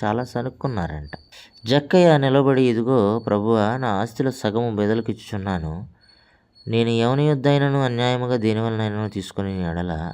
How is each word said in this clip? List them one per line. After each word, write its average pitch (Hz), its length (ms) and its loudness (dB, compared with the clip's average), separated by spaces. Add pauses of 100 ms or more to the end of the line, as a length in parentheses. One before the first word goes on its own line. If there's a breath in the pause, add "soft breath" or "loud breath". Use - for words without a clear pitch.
చాలా 113 200 0
సనుక్కున్నారంట. 107 840 -8 (560 loud breath)
జక్కయ్య 147 520 6
నిలబడి, 135 440 4
'ఇదిగో 117 560 2
ప్రభువా, 107 580 2
నా 131 120 -4
ఆస్తిలో 113 420 -2
సగము 113 460 -2
బెదలకిచ్చుచున్నాను. 101 1160 -4 (760 soft breath)
నేను 113 200 0
ఎవని 123 400 2
యొద్దైనను 139 540 2
అన్యాయముగా 123 540 -2
దేని 110 240 0
వలనైనను 110 480 -2
తీసుకొని 95 600 -6
ఎడల 87 220 -4 (220)